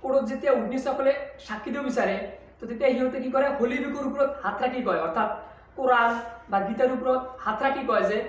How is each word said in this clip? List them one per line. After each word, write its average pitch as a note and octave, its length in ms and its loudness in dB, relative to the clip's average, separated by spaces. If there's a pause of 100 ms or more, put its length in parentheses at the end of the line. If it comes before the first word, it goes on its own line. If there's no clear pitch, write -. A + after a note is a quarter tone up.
কোৰ্টত C4+ 280 2
যেতিয়া C4+ 280 2
উইটনেছসকলে C4 540 0 (340)
সাক্ষী - 280 -8
দিব C#4+ 140 -4
বিচাৰে, G3 280 0 (420)
তো - 100 -12
তেতিয়া A#3+ 260 2
সিহঁতে B3+ 300 0
কি C4 100 -2
কৰে, C4+ 140 4 (100)
হলি B3 260 2
বুকৰ C#4 240 -4
ওপৰত C#4 220 2 (120)
হাত G3 220 -4
ৰাখি B3+ 220 0
কয়, F#3 200 0
অৰ্থাৎ - 240 0 (480)
কোৰাণ A#3+ 320 4 (400)
বা G3 80 2 (100)
গীতাৰ B3+ 280 2
ওপৰত B3+ 240 2 (240)
হাত G#3+ 200 -2
ৰাখি C4+ 240 0
কয় G3+ 220 4
যে G#3+ 80 0 (100)